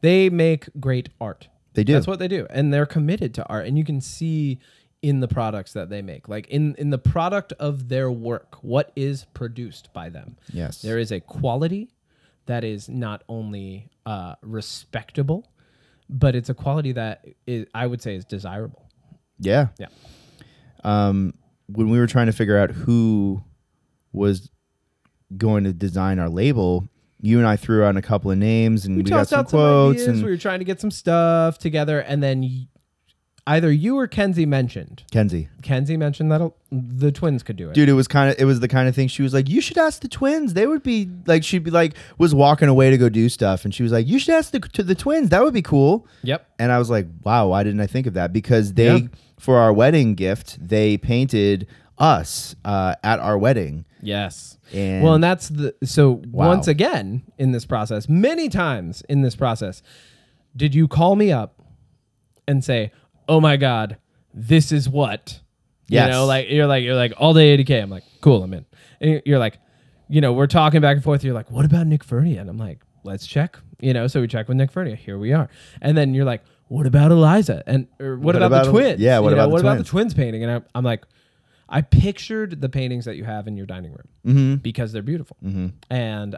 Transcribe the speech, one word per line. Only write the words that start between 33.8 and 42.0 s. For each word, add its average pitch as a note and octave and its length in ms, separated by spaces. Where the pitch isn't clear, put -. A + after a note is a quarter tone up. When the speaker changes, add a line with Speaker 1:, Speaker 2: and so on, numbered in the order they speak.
Speaker 1:
or B3+ 80
Kenzie F#3 400
mentioned. C3 640
Speaker 2:
Kenzie. F2 380
Speaker 1:
Kenzie C#3 380
mentioned D#3 340
that D#3+ 200
the B2+ 420
twins C#3 300
could G#2 140
do F2 120
it. D#2 60
Speaker 2:
Dude, D3 140
it C#3 60
was C3 140
kinda, C#3 320
it C3 40
was C3+ 160
the A#2+ 80
kind C3 200
of B2+ 60
thing C3+ 140
she - 140
was C3 120
like, C3+ 140
"You G#3+ 120
should - 180
ask D#4+ 220
the C4+ 80
twins. C#4 460
They G3+ 140
would D4+ 160
be," A3 260
like, E3 180
she'd F3+ 200
be E3 80
like, E3 220